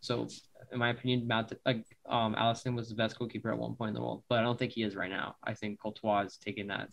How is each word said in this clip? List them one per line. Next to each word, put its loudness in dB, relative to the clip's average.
So, 0
in -2
my 6
opinion, 2
Matt, 2
like, 2
um, 2
Alisson 2
was -4
the -8
best 0
goalkeeper -2
at 0
one -4
point -2
in -2
the -2
world, -4
but 4
I 6
don't 4
think 0
he -4
is 0
right -2
now. -4
I -2
think -6
Courtois 2
is -4
taking -6
that -4